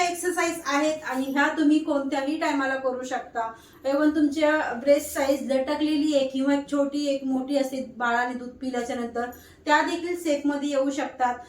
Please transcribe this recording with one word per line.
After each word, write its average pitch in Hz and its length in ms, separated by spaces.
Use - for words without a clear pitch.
एक्सरसाइज 339 560
आहेत 302 380
आणि 262 200
ह्या 277 240
तुम्ही 302 220
कोणत्याही 285 600
टायमाला 277 360
करू 262 280
शकता. 233 480
Even 294 300
तुमच्या 302 580
ब्रेस्ट 285 400
साईज 269 380
लटकलेली 294 640
आहे 269 120
किंवा 269 260
एक 285 180
छोटी 285 340
एक 277 180
मोठी 262 340
असते 262 400
बाळाने 240 360
दूध 247 160
पिल्याच्या 254 460
नंतर, 240 300
त्या 302 160
देखील 339 420
शेपमध्ये 285 460
येऊ 277 200
शकतात. 262 460